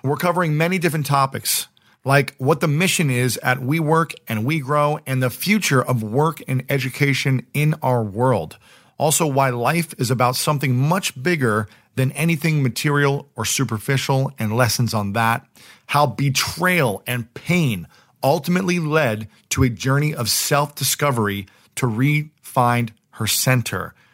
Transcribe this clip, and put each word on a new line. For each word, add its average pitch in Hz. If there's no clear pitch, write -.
We're 135
covering 165
many 175
different 156
topics, 135
like 139
what 151
the 175
mission 156
is 123
at 127
WeWork 160
and 110
WeGrow 147
and 131
the 127
future 175
of 120
work 139
and 131
education 135
in 151
our 123
world. 104
Also, 156
why 135
life 143
is 113
about 127
something 143
much 143
bigger 123
than 131
anything 156
material 143
or 110
superficial 135
and 110
lessons 117
on 101
that. 113
How 147
betrayal 139
and 120
pain 127
ultimately 175
led 143
to -
a 131
journey 139
of 110
self-discovery 131
to 127
re-find 120
her 110
center 104